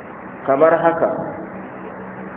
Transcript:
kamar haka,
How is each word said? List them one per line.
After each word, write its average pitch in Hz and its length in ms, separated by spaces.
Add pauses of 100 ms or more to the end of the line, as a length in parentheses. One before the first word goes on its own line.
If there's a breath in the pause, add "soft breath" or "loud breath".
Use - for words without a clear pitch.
(420)
kamar 139 280
haka, 165 400 (1300)